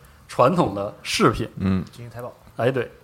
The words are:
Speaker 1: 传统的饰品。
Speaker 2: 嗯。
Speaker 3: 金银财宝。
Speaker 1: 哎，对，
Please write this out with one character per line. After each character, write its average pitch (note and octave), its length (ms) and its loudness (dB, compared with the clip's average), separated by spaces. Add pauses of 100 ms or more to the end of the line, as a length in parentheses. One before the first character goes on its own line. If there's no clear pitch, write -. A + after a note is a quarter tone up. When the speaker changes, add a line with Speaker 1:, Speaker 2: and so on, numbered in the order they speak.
(280)
Speaker 1:
传 B2+ 260 4
统 C3+ 200 0
的 G2+ 180 -6 (100)
饰 F3 280 2
品。 A2+ 180 -4 (100)
Speaker 2:
嗯。 F#2+ 340 0
Speaker 3:
金 A#2+ 120 -18
银 A#2 60 -18
财 A#2+ 120 -14
宝。 B2 100 -12 (240)
Speaker 1:
哎， B2+ 140 2
对， B2 200 -2 (140)